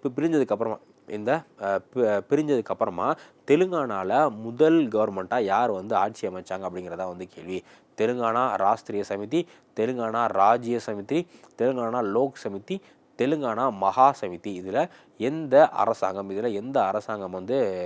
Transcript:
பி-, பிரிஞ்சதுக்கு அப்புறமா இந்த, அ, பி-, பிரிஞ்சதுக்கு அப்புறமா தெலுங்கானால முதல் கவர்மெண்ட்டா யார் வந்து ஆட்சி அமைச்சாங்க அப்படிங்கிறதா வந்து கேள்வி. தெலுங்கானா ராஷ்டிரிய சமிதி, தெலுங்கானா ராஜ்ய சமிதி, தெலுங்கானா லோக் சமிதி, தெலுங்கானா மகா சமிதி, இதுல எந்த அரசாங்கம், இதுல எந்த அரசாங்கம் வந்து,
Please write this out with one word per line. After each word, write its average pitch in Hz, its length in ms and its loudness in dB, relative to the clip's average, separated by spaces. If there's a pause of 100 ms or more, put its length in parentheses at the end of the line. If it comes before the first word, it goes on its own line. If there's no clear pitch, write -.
பி-, 131 120 -2
பிரிஞ்சதுக்கு 151 320 2
அப்புறமா 107 300 -2 (300)
இந்த, 113 360 -2 (180)
அ, 98 200 0 (120)
பி-, 107 360 2
பிரிஞ்சதுக்கு 147 360 2
அப்புறமா 98 480 -2 (340)
தெலுங்கானால 135 920 2
முதல் 135 500 4
கவர்மெண்ட்டா 107 560 0
யார் 107 280 2
வந்து 101 240 -4
ஆட்சி 104 320 0
அமைச்சாங்க 92 400 -8
அப்படிங்கிறதா 90 400 -8
வந்து 90 200 -10
கேள்வி. 87 360 -10 (340)
தெலுங்கானா 117 580 0
ராஷ்டிரிய 101 540 0
சமிதி, 104 360 -2 (300)
தெலுங்கானா 117 520 -2
ராஜ்ய 117 580 4
சமிதி, 113 420 -4 (300)
தெலுங்கானா 123 460 0
லோக் 120 300 0 (100)
சமிதி, 98 380 -8 (360)
தெலுங்கானா 127 560 0
மகா 101 480 6
சமிதி, 90 400 -6
இதுல 113 280 -2 (280)
எந்த 143 520 4
அரசாங்கம், 98 600 -2
இதுல 107 240 -4
எந்த 117 300 -2
அரசாங்கம் 101 480 -4
வந்து, 95 260 -4 (280)